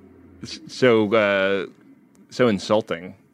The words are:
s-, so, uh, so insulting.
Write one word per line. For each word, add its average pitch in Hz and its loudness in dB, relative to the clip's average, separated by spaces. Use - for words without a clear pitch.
s-, - -16
so, 113 2
uh, 98 0
so 127 2
insulting. 101 -2